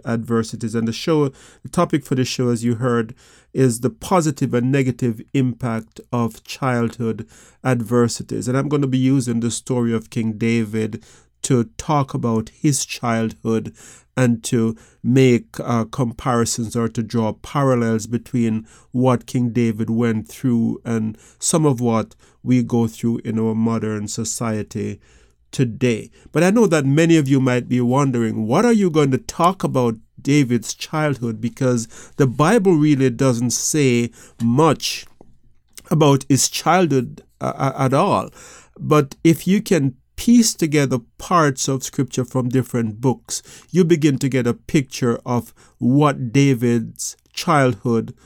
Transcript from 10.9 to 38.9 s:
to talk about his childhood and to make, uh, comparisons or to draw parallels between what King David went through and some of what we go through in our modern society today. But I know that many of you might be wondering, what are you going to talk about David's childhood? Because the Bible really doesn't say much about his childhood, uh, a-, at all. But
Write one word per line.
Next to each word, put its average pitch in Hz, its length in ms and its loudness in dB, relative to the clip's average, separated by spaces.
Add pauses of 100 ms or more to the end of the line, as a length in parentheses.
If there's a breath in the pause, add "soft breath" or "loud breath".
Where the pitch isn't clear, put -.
to 120 220 2 (120)
talk 143 380 -2
about 113 340 -2
his - 380 -2
childhood 113 880 -4 (400 loud breath)
and 120 260 2
to 113 340 0 (280 soft breath)
make, 123 560 4
uh, 117 240 -2
comparisons 117 920 -4
or 117 140 -2
to 113 160 -6
draw 110 300 -2
parallels 117 760 0
between 113 580 -2 (240 soft breath)
what 123 360 0
King 123 240 -2
David 113 380 0
went 113 380 0
through 113 580 -2
and 110 320 -4 (220 soft breath)
some 160 260 0
of 135 160 2
what 113 360 -2 (260 soft breath)
we 123 220 2
go 117 240 2
through 117 360 -4
in 110 140 -4
our 110 160 0
modern 107 540 -2
society 107 880 -6 (540 soft breath)
today. 120 580 -2 (220 soft breath)
But 151 100 2
I 180 80 4
know 220 160 4
that 160 180 0
many 160 320 4
of 147 120 2
you 135 120 2
might 123 280 0
be 123 120 0
wondering, 120 680 0
what 160 160 2
are 240 80 4
you 202 180 2
going 147 220 2
to 127 60 0
talk 175 440 -2
about 127 320 0 (260)
David's 127 540 0
childhood? 123 640 -4
Because 120 460 -2 (300 loud breath)
the - 100 4
Bible 180 480 4
really 147 360 4
doesn't 123 400 0
say 120 600 0 (320 loud breath)
much 131 640 2 (800)
about 143 400 2
his 135 200 2
childhood, 156 760 0 (180)
uh, 131 120 -4 (240)
a-, 143 60 -2
at 131 120 2
all. 147 360 0 (460 loud breath)
But 143 460 0